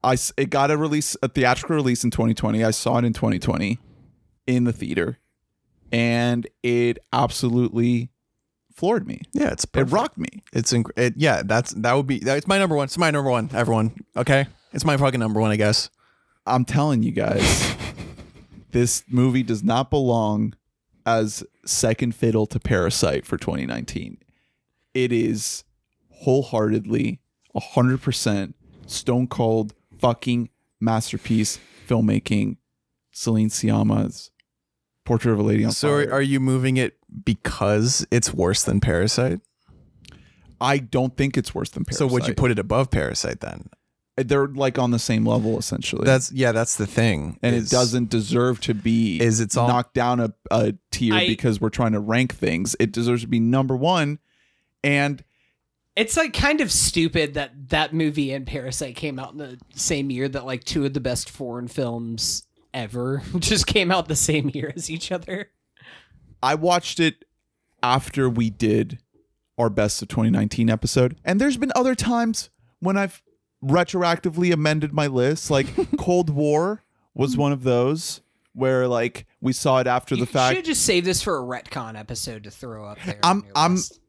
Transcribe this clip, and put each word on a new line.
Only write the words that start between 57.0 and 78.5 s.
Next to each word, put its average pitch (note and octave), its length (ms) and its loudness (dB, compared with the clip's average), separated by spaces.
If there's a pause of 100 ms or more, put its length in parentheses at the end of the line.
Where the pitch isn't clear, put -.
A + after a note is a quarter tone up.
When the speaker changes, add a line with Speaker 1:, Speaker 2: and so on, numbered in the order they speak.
Speaker 3:
that C#3 360 -8
that D#3 240 0
movie D3 380 0
and C3+ 140 -8
Parasite B2+ 500 -8
came C#3+ 220 -8
out C3 140 -12
in C#3 80 -16
the B2+ 180 -14 (160)
same C#3 380 -4
year C3 180 -2
that, C3 160 -8
like, C3 200 -6
two C#3+ 200 -2
of C#3 80 -2
the C#3+ 80 -2
best B2 280 -4
foreign B2 400 -10
films A#2 760 -4 (280)
ever B2 560 -4
<laughs> F3+ 100 -2
just G3 260 0
came F#3 260 2
out F3 160 0
the D3+ 80 -2
same D3 380 0
year D3 220 -8
as E3+ 160 -10
each E3 200 -8
other. F#3+ 380 -8 (920)
Speaker 1:
I C#3 120 4
watched F3 440 0
it D#3+ 260 0 (560)
after C3 480 2
we A#2 200 0
did A2 500 0 (580)
our A#2 120 2
best G#2 320 0
of G2+ 80 -10
twenty A2+ 200 0
nineteen A2+ 400 2
episode. B2 560 0
And F#3+ 140 2
there's C4 180 2
been C4+ 180 -2
other B3+ 200 2
times A#3 540 -2 (300)
when F#3+ 180 0
I've G3 240 -4 (420)
retroactively E3+ 880 2
amended D3+ 400 0
my D3+ 120 2
list. C3+ 460 0
Like, C#3 160 2 (240)
Speaker 3:
<laughs> D4+ 80 -2
Speaker 1:
Cold F3+ 320 2
War D3+ 520 0 (300)
was B2+ 240 -2
one C#3+ 140 2
of C3+ 120 -2
those C3 580 0 (320)